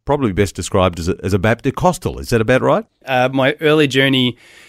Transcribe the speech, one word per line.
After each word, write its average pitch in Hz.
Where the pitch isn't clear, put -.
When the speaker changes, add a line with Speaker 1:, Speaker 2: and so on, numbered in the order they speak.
Speaker 1:
probably 139
best 98
described 92
as 85
a, 92
as 92
a 101
Baptist 113
Costal. 120
Is 67
that 117
about 120
right? 151
Speaker 2:
Uh, 127
my 135
early 156
journey 131